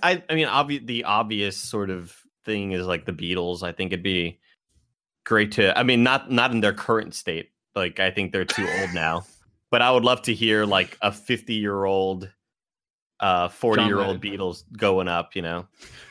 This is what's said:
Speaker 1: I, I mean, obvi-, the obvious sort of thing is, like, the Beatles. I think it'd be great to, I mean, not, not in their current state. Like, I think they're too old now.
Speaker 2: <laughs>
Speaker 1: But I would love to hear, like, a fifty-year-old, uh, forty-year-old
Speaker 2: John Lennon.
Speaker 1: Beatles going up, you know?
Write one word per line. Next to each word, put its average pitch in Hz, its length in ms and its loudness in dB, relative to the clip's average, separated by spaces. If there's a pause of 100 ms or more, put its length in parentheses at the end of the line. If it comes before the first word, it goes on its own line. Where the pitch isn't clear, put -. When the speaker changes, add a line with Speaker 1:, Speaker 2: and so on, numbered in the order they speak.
Speaker 1:
I, 175 260 2
I 160 60 2
mean, 160 120 2
obvi-, 139 380 0
the 117 180 -4
obvious 104 540 0
sort 101 320 -4
of 87 260 -10 (300)
thing 101 280 -4
is, 90 140 -2
like, 87 180 -2
the 95 80 -4
Beatles. 87 500 -4
I 87 80 -6
think 90 200 -6
it'd 87 120 -4
be 90 360 -2 (880)
great 107 280 2
to, 98 240 4
I 120 60 4
mean, 123 200 4
not, 131 280 2
not 123 200 2
in 113 100 0
their 101 120 2
current 104 420 -2
state. - 340 -6 (260)
Like, 95 240 -4
I 95 100 2
think 92 220 -2
they're 92 140 -2
too 95 220 -4 (120)
old 92 140 -4
now. 82 380 -2
Speaker 2:
<laughs> - 40 -20 (340)
Speaker 1:
But 120 120 2
I 123 100 4
would 123 140 4
love 123 180 4
to 120 100 -2
hear, 107 300 2
like, 98 380 2
a 104 100 2
fifty-year-old, 98 1160 -2 (920)
uh, 90 300 2
forty-year-old 101 720 0
Speaker 2:
John 101 100 -6
Lennon. 98 80 -8
Speaker 1:
Beatles 90 240 -6 (140)
going 95 320 2
up, 85 260 -2
you 95 60 -4
know? 85 260 -8 (440)